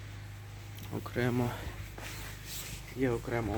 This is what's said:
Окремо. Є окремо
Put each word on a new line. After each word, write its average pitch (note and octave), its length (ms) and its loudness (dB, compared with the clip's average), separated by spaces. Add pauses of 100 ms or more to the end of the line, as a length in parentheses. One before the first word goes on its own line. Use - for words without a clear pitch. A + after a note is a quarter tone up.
(960)
Окремо. A#2+ 520 4 (1500)
Є B2+ 140 6
окремо A#2 480 4